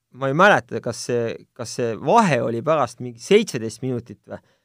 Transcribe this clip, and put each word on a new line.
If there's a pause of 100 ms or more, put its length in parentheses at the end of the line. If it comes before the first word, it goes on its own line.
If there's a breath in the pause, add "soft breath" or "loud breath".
(140)
ma
ei
mäleta,
kas
see, (140)
kas
see
vahe
oli
pärast
mingi
seitseteist
minutit
või, (260)